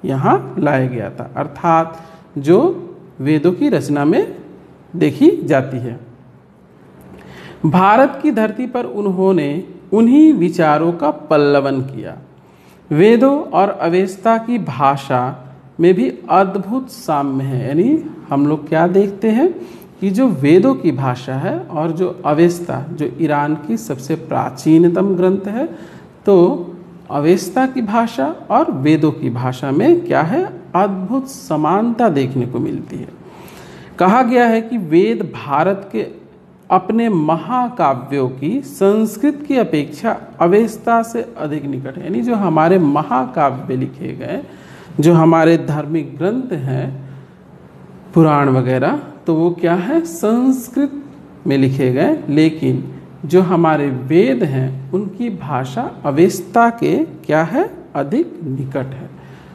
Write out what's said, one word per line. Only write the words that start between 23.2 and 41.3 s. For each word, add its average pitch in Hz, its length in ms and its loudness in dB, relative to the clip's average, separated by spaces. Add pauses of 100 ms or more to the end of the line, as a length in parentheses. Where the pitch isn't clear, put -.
ईरान 147 360 0
की 226 200 -6
सबसे 135 380 -6
प्राचीनतम 170 1000 2
ग्रंथ 190 320 0
है, 240 200 -4 (600)
तो 196 500 4 (340)
अवेस्ता 185 560 0
की 262 160 -4
भाषा 233 440 -2 (240)
और 294 220 2
वेदों 151 400 2
की 135 180 -6
भाषा 127 400 -4
में 226 360 2
क्या 139 160 2
है, 254 220 0 (300)
अद्भुत 202 540 -2
समानता 202 800 0
देखने 135 380 -2
को 123 120 -8
मिलती - 380 -8
है। - 120 -12 (880)
कहा 202 240 4
गया 240 240 4
है 226 160 2
कि 226 160 -6
वेद 196 440 2 (120)
भारत 165 580 -2
के 110 140 -4 (640)
अपने 226 380 -2
महाकाव्यों 160 1200 -2
की 180 300 -6
संस्कृत 220 880 -2
की 269 80 0
अपेक्षा 185 600 -2 (240)
अवेस्ता 220 600 2
से 226 360 -8